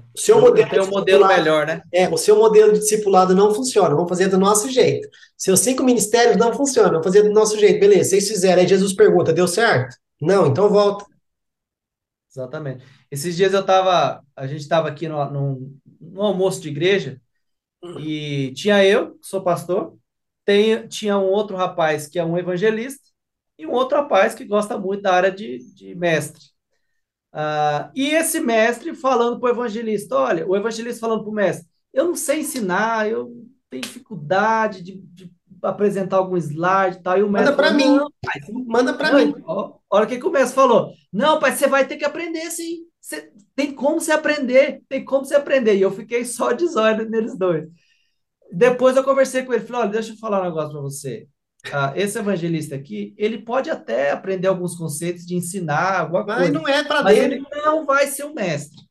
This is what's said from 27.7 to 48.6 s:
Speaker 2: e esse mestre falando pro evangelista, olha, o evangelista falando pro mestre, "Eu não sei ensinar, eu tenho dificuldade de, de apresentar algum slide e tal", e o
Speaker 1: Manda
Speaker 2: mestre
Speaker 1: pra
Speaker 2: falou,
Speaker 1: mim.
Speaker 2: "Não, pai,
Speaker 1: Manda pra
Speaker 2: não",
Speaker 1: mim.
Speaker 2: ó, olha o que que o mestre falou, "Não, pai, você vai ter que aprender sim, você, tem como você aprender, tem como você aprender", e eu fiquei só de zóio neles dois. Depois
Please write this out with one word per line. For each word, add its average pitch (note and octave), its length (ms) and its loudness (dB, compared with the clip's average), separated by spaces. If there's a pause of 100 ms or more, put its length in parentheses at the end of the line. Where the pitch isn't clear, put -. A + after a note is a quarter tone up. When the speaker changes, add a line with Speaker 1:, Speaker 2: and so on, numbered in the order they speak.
Speaker 2:
e C4+ 200 -4
esse D#4+ 260 -2
mestre A#3 540 0
falando A#3+ 460 -2
pro A#3+ 100 -2
evangelista, A3 680 -4
olha, G3+ 300 -2
o F#3 100 0
evangelista A3+ 440 -6
falando A3+ 240 -4
pro G#3+ 80 -10
mestre, F#3+ 340 -2 (260)
"Eu D4 140 0
não E4+ 100 -2
sei D4+ 240 -4
ensinar, G#3+ 680 -4
eu A#3+ 220 -8 (380)
tenho B3+ 120 -12
dificuldade G3+ 1000 -4
de, F3+ 180 -18
de - 320 -20 (300)
apresentar F#3+ 560 -2
algum F#3 180 0
slide F3+ 600 -2
e - 40 -20
tal", F#3 160 0
e G#3 60 4
o G3+ 60 0
Speaker 1:
Manda G3+ 200 2
Speaker 2:
mestre - 60 0
Speaker 1:
pra D#4 160 2
Speaker 2:
falou, D4+ 40 2
Speaker 1:
mim. C#4+ 200 4
Speaker 2:
"Não, D4 140 -2 (120)
pai, D3+ 180 -8 (260)
Speaker 1:
Manda B3+ 280 0
pra C#4+ 180 -2
Speaker 2:
não", C#4+ 140 6
Speaker 1:
mim. - 80 -2 (100)
Speaker 2:
ó, G#3 320 -8 (140)
olha G#3+ 140 2
o G#3+ 40 -4
que B3 100 -6
que - 80 -4
o D#3+ 40 -4
mestre B3+ 240 0
falou, A#3 380 2 (200)
"Não, D4 280 0
pai, C4 160 0
você C#4+ 100 0
vai C4+ 200 2
ter D4 100 -10
que D4 80 -8
aprender D#4+ 480 -8
sim, E4 340 -10 (140)
você, - 300 -16 (260)
tem C#4 180 -4
como D4+ 260 -2
você D#4 120 -2
aprender, C#4+ 760 0
tem C4+ 160 -8
como C4+ 200 -2
você D4 100 -4
aprender", C4+ 420 2
e F#3+ 60 2
eu F#3+ 80 2
fiquei A#3 340 -8
só B3 280 -4
de E4+ 160 -2
zóio A3 420 0
neles A3 260 -4
dois. F3 300 -2 (840)
Depois B3 440 2